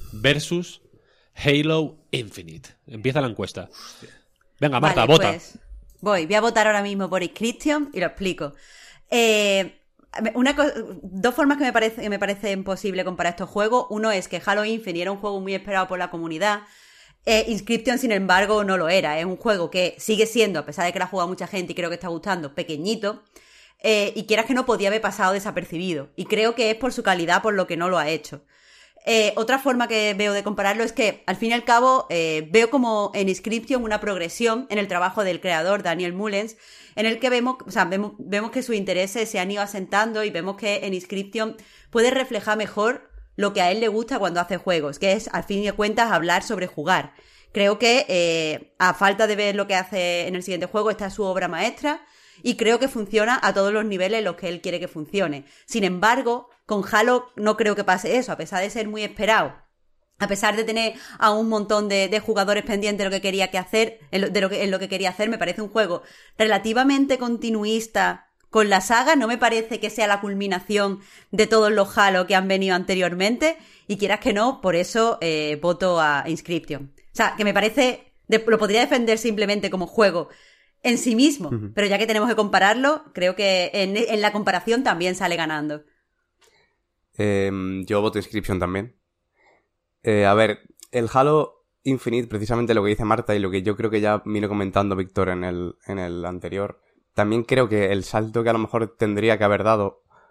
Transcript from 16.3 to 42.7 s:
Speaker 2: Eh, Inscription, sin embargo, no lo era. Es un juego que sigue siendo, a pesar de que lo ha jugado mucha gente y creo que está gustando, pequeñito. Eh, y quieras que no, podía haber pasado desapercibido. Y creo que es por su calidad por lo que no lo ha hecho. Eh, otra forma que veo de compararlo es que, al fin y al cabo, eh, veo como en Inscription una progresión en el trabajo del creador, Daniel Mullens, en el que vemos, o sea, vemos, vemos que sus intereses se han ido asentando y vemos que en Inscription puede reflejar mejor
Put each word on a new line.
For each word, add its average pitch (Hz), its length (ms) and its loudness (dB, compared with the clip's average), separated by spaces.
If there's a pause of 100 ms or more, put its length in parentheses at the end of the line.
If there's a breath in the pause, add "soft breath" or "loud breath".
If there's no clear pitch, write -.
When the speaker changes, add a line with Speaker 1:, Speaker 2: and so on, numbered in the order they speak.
Speaker 2:
Eh, 226 220 4
Inscription, 226 500 -2
sin 247 140 -2
embargo, 196 520 2
no 190 120 0
lo 165 120 0
era. 165 300 2
Es 165 60 -2
un 185 120 -4
juego 185 340 -2
que 180 280 0
sigue 214 280 2
siendo, 214 340 2
a 139 60 -8
pesar 175 200 -4
de 180 60 -2
que 190 60 -6
lo 185 60 -2
ha 190 40 -8
jugado 180 200 -2
mucha 185 180 -8
gente 180 260 -6
y - 20 -8
creo 170 160 -6
que 170 60 -8
está 175 120 -10
gustando, 170 460 -6
pequeñito. 202 680 -6 (600 soft breath)
Eh, 208 320 2
y 220 100 -8
quieras 214 220 2
que 262 80 -2
no, 254 120 -2
podía 202 220 2
haber 214 120 0
pasado 196 320 0
desapercibido. 175 840 -6
Y 190 100 -8
creo 220 280 2
que 220 160 2
es 220 60 0
por 240 160 -4
su 233 100 -6
calidad 180 400 2
por 214 120 0
lo 185 120 0
que 170 120 -6
no 170 100 -2
lo 185 100 2
ha 151 100 0
hecho. 151 340 -6 (640 soft breath)
Eh, 220 300 2
otra 226 220 0
forma 247 300 0
que 214 280 0
veo 208 180 0
de 202 80 -2
compararlo 208 420 0
es 240 80 -4
que, 214 340 -2
al - 100 -2
fin 226 140 -2
y - 40 0
al 233 100 -2
cabo, 254 460 4
eh, 160 420 -2
veo 226 160 6
como 226 460 2
en 196 160 0
Inscription 226 520 -2
una 214 180 -2
progresión 214 680 -2
en 208 100 -4
el 196 100 -2
trabajo 190 360 0
del 175 160 -2
creador, 180 420 0
Daniel 175 300 -2
Mullens, 208 460 -4 (380 loud breath)
en 214 100 0
el 226 120 -2
que 247 120 2
vemos, 247 260 0 (100)
o - 40 -16
sea, 190 160 0
vemos, 202 320 -4
vemos 208 320 -4
que 254 120 -4
sus 240 140 -4
intereses 196 540 -2
se 214 100 -4
han 185 100 -4
ido 202 120 -2
asentando 208 640 -2
y 208 60 -2
vemos 185 280 -6
que 208 280 -2
en 196 60 -4
Inscription 202 640 -6 (340 loud breath)
puede 233 200 4
reflejar 233 480 -2
mejor 214 500 -2 (280)